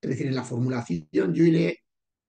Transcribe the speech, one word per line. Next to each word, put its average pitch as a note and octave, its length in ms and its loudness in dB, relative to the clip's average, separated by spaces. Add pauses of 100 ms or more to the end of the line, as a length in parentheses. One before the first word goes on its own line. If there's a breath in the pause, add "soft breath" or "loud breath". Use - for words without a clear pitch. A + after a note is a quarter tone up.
Es - 100 -6
decir, C3+ 160 -4
en C3 80 -2
la B2 100 -4
formulación B2+ 680 -4
yo E3 320 2
iré E3+ 400 2 (440)